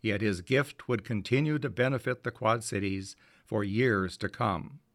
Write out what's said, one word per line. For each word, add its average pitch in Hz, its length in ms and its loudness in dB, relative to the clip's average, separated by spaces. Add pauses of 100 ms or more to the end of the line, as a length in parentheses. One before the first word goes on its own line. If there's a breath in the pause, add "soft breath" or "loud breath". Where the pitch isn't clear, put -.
yet 101 200 0
his 98 200 0
gift - 460 0
would 120 160 0
continue 139 560 0
to 131 100 -4
benefit 127 540 0
the 120 80 -2
Quad 113 320 2
Cities 98 520 -2 (300 soft breath)
for 104 180 0
years 101 540 2
to 98 120 -4
come. 110 500 -4 (160)